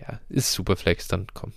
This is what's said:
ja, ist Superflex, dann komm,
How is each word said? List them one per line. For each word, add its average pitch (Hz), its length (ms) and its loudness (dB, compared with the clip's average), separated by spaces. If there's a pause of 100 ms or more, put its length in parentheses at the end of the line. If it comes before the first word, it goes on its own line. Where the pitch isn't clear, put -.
ja, - 180 -8 (100)
ist - 240 2
Superflex, 90 540 2
dann 95 280 -2
komm, - 220 -8